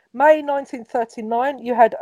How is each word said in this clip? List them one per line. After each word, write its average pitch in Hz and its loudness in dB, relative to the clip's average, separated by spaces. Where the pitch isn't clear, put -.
May 302 4
nineteen 277 -6
thirty-nine, 233 -4
you 240 -6
had 226 4